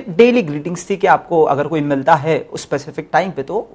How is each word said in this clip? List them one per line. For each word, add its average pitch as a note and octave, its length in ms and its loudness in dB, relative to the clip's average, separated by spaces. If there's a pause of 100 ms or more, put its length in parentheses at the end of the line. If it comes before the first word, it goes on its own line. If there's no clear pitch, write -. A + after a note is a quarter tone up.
ڈیلی A3+ 420 4
گریٹنگز D3+ 360 -8
تھی G3+ 100 -4
کہ F#3+ 120 0
آپ D#3 220 2
کو D#3 200 2
اگر C#3+ 180 0
کوئی D3+ 140 -2
ملتا C#3+ 420 0
ہے D#3+ 120 0
اس - 160 -4
اسپیسیفک - 600 -8
ٹائم F3+ 200 0
پہ C#3+ 120 -8
تو G#3 320 -8